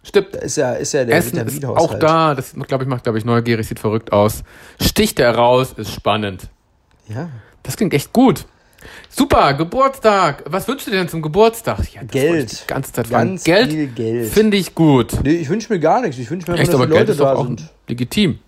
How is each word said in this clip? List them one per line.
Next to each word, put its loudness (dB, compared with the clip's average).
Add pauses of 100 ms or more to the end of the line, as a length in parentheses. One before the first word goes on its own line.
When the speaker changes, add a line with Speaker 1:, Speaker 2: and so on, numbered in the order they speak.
Speaker 1:
stimmt. 0
Speaker 2:
Da -10
ist -6
ja, 0
ist -6
ja 0
der 2
Speaker 1:
Essen -2
ist -4 (100)
Speaker 2:
Vitaminhaushalt. 0
Speaker 1:
auch -6
da. 2
Das, -10 (160)
glaub -2
ich, -4
macht, -4
glaub -2
ich, -4
neugierig, 0
sieht -10
verrückt -2
aus. 2 (360)
Sticht 0
heraus, 4
ist -10
spannend. -4 (600)
Speaker 2:
Ja. -10 (360)
Speaker 1:
Das -10
klingt 0
echt -2
gut. 4 (640)
Super, 2
Geburtstag. 2
Was -4
wünschst -6
du -10
dir 0
denn -2
zum -6
Geburtstag? 2 (120)
Ja, -20
das -12
Speaker 2:
Geld. 2
Speaker 1:
wollte 0
ich -14
die -16
ganze -6
Zeit -4
fragen. 2
Speaker 2:
Ganz -8
Speaker 1:
Geld 4
Speaker 2:
viel -2
Geld. -4
Speaker 1:
finde 4
ich -2
gut. 4
Speaker 2:
Nee, 2
ich 0
wünsch -4
mir 0
gar 2
nichts. -4
Ich -10
wünsch -8
mir -2
einfach, 0
Speaker 1:
Echt, 2
Speaker 2:
dass 4
Speaker 1:
aber 2
Speaker 2:
die 0
Speaker 1:
Geld 2
Speaker 2:
Leute 0
Speaker 1:
ist -2
doch 4
Speaker 2:
da 2
Speaker 1:
auch -2
Speaker 2:
sind. -8 (200)
Speaker 1:
legitim. -2